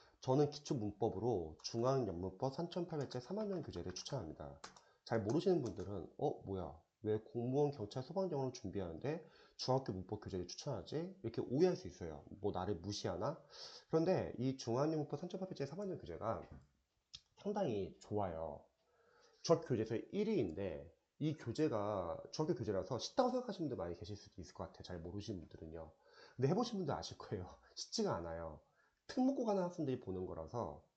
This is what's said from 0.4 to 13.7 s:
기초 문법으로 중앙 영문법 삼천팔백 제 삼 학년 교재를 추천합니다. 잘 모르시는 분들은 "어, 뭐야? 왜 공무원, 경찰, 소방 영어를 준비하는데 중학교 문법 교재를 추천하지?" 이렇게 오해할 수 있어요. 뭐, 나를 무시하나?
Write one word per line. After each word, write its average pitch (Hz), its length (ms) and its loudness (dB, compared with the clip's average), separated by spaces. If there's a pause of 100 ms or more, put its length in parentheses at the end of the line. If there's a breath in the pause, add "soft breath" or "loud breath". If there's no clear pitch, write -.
기초 - 260 -4
문법으로 104 840 0
중앙 127 440 4
영문법 95 480 -2
삼천팔백 170 560 -2
제 123 120 -4
삼 196 180 -4
학년 196 240 -2
교재를 87 300 -6
추천합니다. 78 600 -6 (520 loud breath)
잘 - 160 2
모르시는 156 400 4
분들은 95 560 -4
"어, - 260 0
뭐야? 87 340 -4 (260)
왜 107 160 4
공무원, 131 520 2
경찰, 127 320 -4
소방 190 260 0
영어를 135 220 0
준비하는데 98 760 -2 (300 loud breath)
중학교 131 380 2
문법 92 260 -4
교재를 92 260 -2
추천하지?" 139 760 -4
이렇게 117 260 -2
오해할 170 280 6
수 - 100 -8
있어요. 80 380 -8 (160)
뭐, 101 100 2
나를 90 240 2
무시하나? 98 640 -2 (480 loud breath)